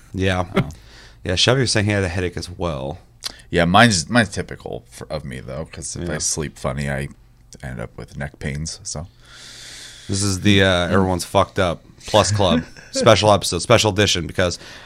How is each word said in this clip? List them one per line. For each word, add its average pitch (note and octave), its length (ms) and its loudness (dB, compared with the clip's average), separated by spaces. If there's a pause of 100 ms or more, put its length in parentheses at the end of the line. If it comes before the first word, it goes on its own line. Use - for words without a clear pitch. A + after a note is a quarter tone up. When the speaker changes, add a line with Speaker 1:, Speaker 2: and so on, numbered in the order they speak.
(120)
Speaker 1:
Yeah. F#2 340 0 (100)
Speaker 2:
Oh. A#2 120 0 (540)
Speaker 1:
Yeah, F#2 140 -2
Chevy B2+ 240 4
was A#2 100 0
saying G2+ 160 2
he G#2 60 2
had G2+ 100 2
a F#2 60 0
headache F2+ 280 -4
as E2+ 140 -10
well. D#2 480 -6 (500)
Speaker 2:
Yeah, E2+ 160 4
mine's, F#2+ 460 4
mine's A2 200 2
typical - 600 -10
for, - 200 -16
of D2+ 140 -8
me, B1+ 140 -12
though, C2 320 -10
'cause - 240 -12
if D#2+ 140 -8
I D#2 60 -4
Speaker 1:
Yeah. D#2 40 -6
Speaker 2:
sleep - 400 -6
funny, C#2 320 -4
I C#2 180 -6 (540)
end B1+ 160 -12
up A#1 180 -12
with A#1+ 200 -16
neck C#2 240 -12
pains, D2+ 420 -8
so. D#2+ 240 -10 (1000)
Speaker 1:
This G2 160 -2
is F#2+ 160 -2
the, G2 240 4
uh, F2 240 2
everyone's F#2 360 0
fucked - 360 0
up F2 240 -2 (220)
Plus - 260 4
Club F#2+ 320 2 (140)
Speaker 2:
<laughs> - 120 -20
Speaker 1:
special G#2+ 420 4
episode, F2+ 300 0
special A2 300 4
edition, F#2 340 0
because F2 320 -2 (280)